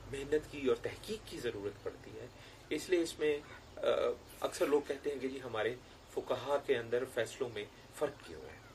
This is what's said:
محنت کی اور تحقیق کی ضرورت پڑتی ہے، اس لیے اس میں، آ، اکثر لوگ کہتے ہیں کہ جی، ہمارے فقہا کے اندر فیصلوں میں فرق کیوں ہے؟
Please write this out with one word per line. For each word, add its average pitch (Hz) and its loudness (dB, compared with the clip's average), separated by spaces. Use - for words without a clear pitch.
محنت 139 0
کی 143 0
اور 120 8
تحقیق - -6
کی 170 -6
ضرورت 104 -4
پڑتی - -8
ہے، 113 -10
اس 151 0
لیے 180 6
اس 165 0
میں، 151 4
آ، - -10
اکثر 139 2
لوگ 143 6
کہتے 143 -2
ہیں 139 -2
کہ 127 0
جی، 135 -4
ہمارے 113 2
فقہا 135 2
کے 131 6
اندر 117 2
فیصلوں 120 0
میں 104 -4
فرق - -2
کیوں 76 -10
ہے؟ - -12